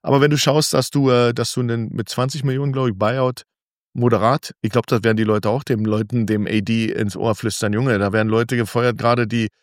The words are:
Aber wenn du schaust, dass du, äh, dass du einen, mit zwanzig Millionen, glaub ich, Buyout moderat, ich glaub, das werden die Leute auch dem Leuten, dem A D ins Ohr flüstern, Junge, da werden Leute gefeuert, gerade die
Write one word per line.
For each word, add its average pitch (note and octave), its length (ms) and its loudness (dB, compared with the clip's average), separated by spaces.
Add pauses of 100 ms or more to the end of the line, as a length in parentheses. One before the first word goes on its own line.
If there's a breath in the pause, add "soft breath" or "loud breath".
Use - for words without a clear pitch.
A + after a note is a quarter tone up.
Aber C3+ 180 2
wenn D3 120 4
du D3 60 2
schaust, D3+ 360 0
dass C3 160 0
du, C3+ 200 2
äh, A#2+ 220 2
dass A#2 200 -4
du B2+ 80 -4
einen, A#2 340 -4
mit A#2 140 -6
zwanzig C3 340 -4
Millionen, C3+ 300 -2
glaub C3 160 0
ich, G#2+ 100 -2
Buyout B2+ 440 0 (500)
moderat, A#2+ 680 2
ich A2 100 -2
glaub, - 180 0
das A2 160 0
werden A2+ 120 4
die A2+ 80 2
Leute G#2+ 260 2
auch C3 120 -2
dem G#2+ 220 -2
Leuten, A2 420 -2
dem G#2+ 220 0
A A2 120 0
D A2+ 260 -2
ins G#2 300 -2
Ohr A2 200 0
flüstern, G#2+ 360 -4
Junge, A#2 260 2
da G2 140 0
werden G#2+ 160 2
Leute A#2 280 0
gefeuert, A#2+ 420 0
gerade A#2 300 2
die A2 200 -2 (140)